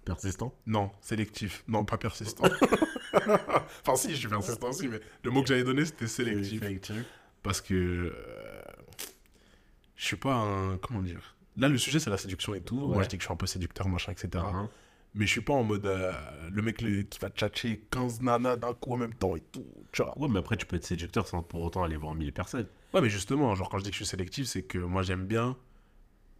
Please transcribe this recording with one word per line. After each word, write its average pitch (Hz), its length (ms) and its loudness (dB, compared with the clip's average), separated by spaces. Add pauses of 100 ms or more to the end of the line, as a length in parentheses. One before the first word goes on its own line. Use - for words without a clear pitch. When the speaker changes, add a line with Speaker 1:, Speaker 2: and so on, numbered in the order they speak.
Speaker 1:
Persistant ? 98 480 -2 (120)
Speaker 2:
non, 107 260 2 (100)
sélectif. - 680 -4
Non, 107 180 2
pas 110 120 0
persistant. - 520 -2
<laughs> - 60 4 (580)
Enfin, - 840 2
si, - 140 0
je 160 40 0
suis 123 140 -4
persistant 107 400 -2
aussi, 131 180 -2
mais 110 140 -6 (220)
le 120 80 0
mot 135 100 6
que 131 80 2
j'avais 127 160 6
donné, 131 180 4
c'était 156 240 -4
sélectif. 107 540 -2
Speaker 1:
Sélectif. 104 420 -4 (400)
Speaker 2:
Parce 95 160 0
que, - 140 -4 (420)
euh, 53 460 -14 (1400)
je - 80 -6
suis - 100 0
pas 131 180 0
un, 98 440 2
comment 101 240 -4
dire ? 90 340 -8 (220)
Là, 127 100 4
le 147 100 4
sujet, 131 220 2
c'est 151 100 0
la 98 80 2
séduction 98 380 -6
et 92 60 -6
tout. 90 140 -6
Moi, 139 220 0
Speaker 1:
Ouais. 98 60 6
Speaker 2:
je 95 60 0
dis 98 80 -4
que 90 60 -6
je - 40 -4
suis 92 60 -2
un 85 40 -2
peu 95 100 -2
séducteur, 92 420 -2
machin, 92 240 0
et - 40 -10
cetera. 87 360 -2
Speaker 1:
Mhm. 101 140 -2 (460)
Speaker 2:
Mais 104 120 2
je 95 60 6
suis 117 100 2
pas 107 120 0
en 135 100 6
mode, 104 220 2
euh, 92 280 2 (360)
le 101 120 0
mec 110 200 0
le, 101 200 2
qui - 180 -8
va - 100 -4
tchatcher - 640 -2
quinze 123 300 -2
nanas 123 340 4
d'un 120 180 -2
coup 123 200 -6
en 120 40 0
même 117 160 -2
temps 92 220 2
et 78 60 -6
tout, - 240 -12 (260)
tu - 120 2
vois. - 140 -4
Speaker 1:
Ouais, 147 120 0
mais 104 100 4
après, 87 160 0
tu - 100 -2
peux - 120 -2
être - 80 -6
séducteur - 420 0
sans 85 160 -2
pour 85 200 -8
autant 87 200 0
aller 80 140 0
voir 78 180 -6
mille 76 160 -4
personnes. - 360 -4 (260)
Speaker 2:
Ouais, 185 80 6
mais 120 80 6
justement, 113 460 2
genre, 92 120 -2
quand 104 120 -4
je 98 40 -2
dis 101 60 -6
que 95 80 -4
je - 60 -8
suis 92 60 -4
sélectif, 95 380 -4
c'est - 160 -4
que - 140 -6
moi, 90 260 2
j'aime 92 220 -2
bien 117 320 0 (840)